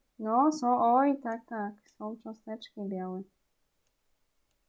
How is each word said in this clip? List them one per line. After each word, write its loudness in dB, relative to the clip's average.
No, 2
są, -2
oj, 4
tak, -8
tak, -6
są -10
cząsteczki -14
białe. -6